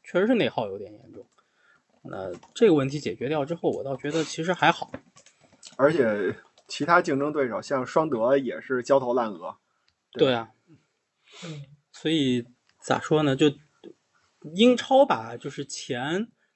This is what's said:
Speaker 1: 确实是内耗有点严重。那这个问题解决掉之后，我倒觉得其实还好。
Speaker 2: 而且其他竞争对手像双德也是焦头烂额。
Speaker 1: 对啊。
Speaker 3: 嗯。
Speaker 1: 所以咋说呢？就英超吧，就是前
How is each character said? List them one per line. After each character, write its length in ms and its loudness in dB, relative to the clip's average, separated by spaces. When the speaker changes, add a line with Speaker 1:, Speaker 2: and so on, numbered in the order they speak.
Speaker 1:
确 160 0
实 80 2
是 80 4
内 120 2
耗 200 -4
有 100 -8
点 140 -14
严 200 -20
重。 140 -20
那 280 -10
这 140 6
个 60 8
问 140 2
题 120 -6
解 160 -6
决 120 -6
掉 160 -2
之 120 -6
后， 140 -2
我 120 -4
倒 140 -6
觉 160 -8
得 100 0
其 220 -6
实 80 -2
还 180 4
好。 220 -6
Speaker 2:
而 160 4
且 440 0
其 160 -8
他 180 4
竞 160 -2
争 140 -2
对 160 0
手 120 -4
像 240 -4
双 240 0
德 300 2
也 220 -4
是 240 -4
焦 160 4
头 140 -2
烂 180 0
额。 240 -12
Speaker 1:
对 200 2
啊。 200 -4
Speaker 3:
嗯。 200 -14
Speaker 1:
所 180 -8
以 380 0
咋 220 -2
说 240 0
呢？ 100 2
就 180 4
英 220 6
超 280 4
吧， 320 -4
就 140 -10
是 140 -10
前 640 -6